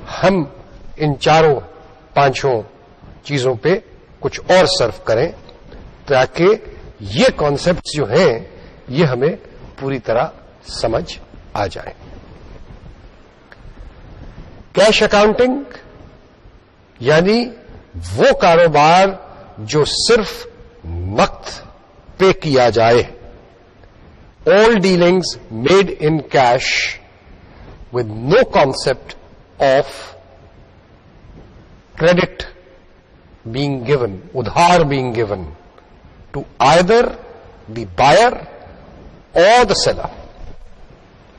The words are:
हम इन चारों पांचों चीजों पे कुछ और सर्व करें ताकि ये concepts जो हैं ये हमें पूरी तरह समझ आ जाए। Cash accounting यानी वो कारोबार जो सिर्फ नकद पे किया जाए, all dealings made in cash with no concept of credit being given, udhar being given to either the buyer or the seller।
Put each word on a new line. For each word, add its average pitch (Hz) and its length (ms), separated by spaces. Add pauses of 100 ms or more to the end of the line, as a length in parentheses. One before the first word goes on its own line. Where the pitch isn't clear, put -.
(120)
हम 185 300 (580)
इन 151 180
चारों 160 360 (600)
पांचों 135 460 (640)
चीजों 131 300
पे 151 200 (460)
कुछ - 180 (120)
और 185 180
सर्व - 380
करें 127 220 (800)
ताकि 143 420 (640)
ये 226 160 (100)
concepts 147 580
जो 139 100
हैं 143 240 (580)
ये 147 160
हमें 135 300 (440)
पूरी 135 220
तरह 123 300 (420)
समझ 123 320 (500)
आ 101 120
जाए। - 280 (2750)
Cash 208 280
accounting 214 600 (1400)
यानी 175 440 (720)
वो 262 280
कारोबार 170 800 (420)
जो 139 240
सिर्फ - 1000
नकद 92 640 (680)
पे 190 140
किया 131 360
जाए, 113 320 (1500)
all 220 320
dealings 180 540 (320)
made 185 260 (100)
in 151 280
cash 127 400 (1200)
with 120 160 (220)
no 170 140 (120)
concept 139 600 (440)
of 139 320 (2000)
credit 175 520 (1040)
being 139 320
given, 113 340 (180)
udhar 160 540
being 131 240
given 101 320 (880)
to 139 120 (160)
either 180 420 (680)
the 113 160 (100)
buyer 185 380 (1000)
or 220 300
the 196 100
seller। - 340 (1300)